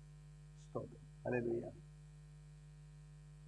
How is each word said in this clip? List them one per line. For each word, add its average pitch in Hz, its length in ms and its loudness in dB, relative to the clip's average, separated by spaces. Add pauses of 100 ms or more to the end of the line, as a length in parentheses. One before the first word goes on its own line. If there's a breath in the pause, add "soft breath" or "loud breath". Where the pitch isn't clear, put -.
(680)
స్తోత్రం, - 560 -2
హల్లెలూయా. 120 440 8 (1800)